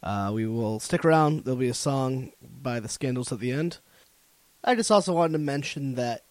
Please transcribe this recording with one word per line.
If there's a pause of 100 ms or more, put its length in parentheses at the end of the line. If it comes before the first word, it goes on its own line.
Uh,
we
will
stick
around.
There'll
be
a
song
by
The
Scandals
at
the
end. (800)
I
just
also
wanted
to
mention
that